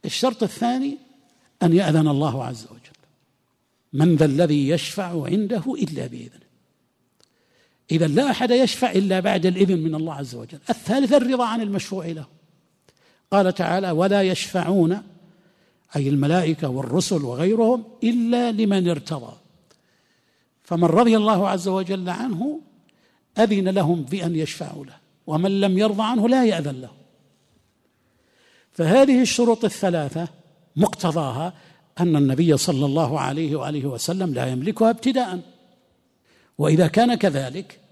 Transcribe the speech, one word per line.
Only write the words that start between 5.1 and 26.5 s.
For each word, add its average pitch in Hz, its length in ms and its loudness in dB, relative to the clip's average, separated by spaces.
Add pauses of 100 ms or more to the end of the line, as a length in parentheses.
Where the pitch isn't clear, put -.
عنده 208 420 -2
إلا 165 400 -6
بإذنه". 120 400 -18 (1400)
إذن 160 240 0
لا 269 160 2
أحد 240 200 0
يشفع 247 400 2
إلا 190 280 2
بعد 180 260 -2
الإذن 185 340 2
من 156 160 -2
الله 160 180 -6
عز 135 220 -10
وجل. 117 240 -16 (100)
الثالث 240 440 0
الرضا 254 320 2
عن 226 160 -2
المشفوع 196 440 -6
له، 156 200 -10 (1040)
قال 185 220 4
تعالى: 180 380 -2
"ولا 196 300 2
يشفعون"، 185 840 0 (920)
أي 139 140 0
الملائكة 151 600 0
والرسل 139 540 -2
وغيرهم، 214 600 0 (200)
"إلا 240 480 0
لمن 202 380 2
ارتضى". 143 480 -6 (1300)
فمن 170 200 -2
رضي 220 340 4
الله 208 320 0
عز 190 180 -4
وجل 185 420 -4
عنه 247 520 -6 (760)
أذن 196 320 2
لهم 175 320 0
بأن 170 340 -4
يشفعوا 147 500 -8
له، - 120 -20 (300)
ومن 190 340 0
لم 190 160 2
يرضى 214 260 0
عنه 226 260 0
لا 254 160 4
يأذن 143 360 -2